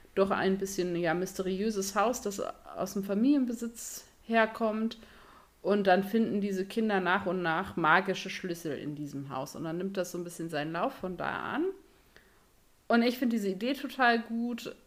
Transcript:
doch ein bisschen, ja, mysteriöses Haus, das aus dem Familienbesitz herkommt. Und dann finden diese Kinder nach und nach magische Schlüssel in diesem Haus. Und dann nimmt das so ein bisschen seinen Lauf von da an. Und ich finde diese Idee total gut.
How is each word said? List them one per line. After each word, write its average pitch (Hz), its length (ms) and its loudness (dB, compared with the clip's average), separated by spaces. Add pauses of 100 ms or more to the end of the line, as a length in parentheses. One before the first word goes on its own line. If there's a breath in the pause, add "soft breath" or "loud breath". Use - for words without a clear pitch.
(160 loud breath)
doch 196 140 4
ein 190 300 2
bisschen, 185 360 -2
ja, 170 200 2
mysteriöses 190 800 -2
Haus, 220 260 2
das 202 180 -6
aus - 540 -6
dem 196 100 -2
Familienbesitz 233 1000 0 (200)
herkommt. 226 720 0 (680 loud breath)
Und 196 240 4
dann 190 160 8
finden 220 380 2
diese 190 240 0
Kinder 214 340 0
nach 185 260 2
und 180 160 0
nach 170 360 -2
magische 180 520 4
Schlüssel 165 480 -6
in 147 180 -8
diesem 139 340 -8
Haus. 135 260 -8
Und - 80 -8
dann 165 140 -4
nimmt 190 200 -4
das 180 140 -2
so 175 80 -6
ein 175 40 -4
bisschen 170 260 -8
seinen 156 240 -4
Lauf 208 200 -2
von 185 240 -8
da - 120 -4 (240)
an. 285 120 0 (1200 soft breath)
Und 233 140 6
ich 240 160 2
finde 233 200 0
diese 202 120 -2
Idee 202 240 -2
total 240 480 2
gut. 233 540 -6 (120)